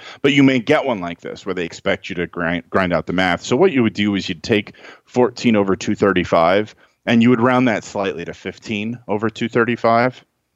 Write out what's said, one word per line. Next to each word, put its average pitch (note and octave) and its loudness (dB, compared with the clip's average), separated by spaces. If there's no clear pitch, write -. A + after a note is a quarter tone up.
but C#3+ 2
you C#3 4
may C3+ 4
get C3+ 0
one A#2 -2
like E2+ -10
this F#2 -14
where F#2+ -6
they F2 -4
expect - -6
you F#2 -10
to F2 -4
grind, E2+ -6
grind F#2 0
out D#2+ -2
the F2+ -6
math. F2+ 0
So B2 -2
what F#3 4
you C3 2
would G#2+ 0
do G#2 -2
is F#2 -4
you'd E2+ -10
take G#2 -2
fourteen A#2+ 0
over F#2+ 2
two - -4
thirty-five, F#2 2
and A#2 4
you A#2+ 6
would A#2+ 4
round B2+ 2
that G2 0
slightly F2 -6
to E2 -10
fifteen G#2+ -10
over G#2+ -4
two A#2 -6
thirty-five. A#2 0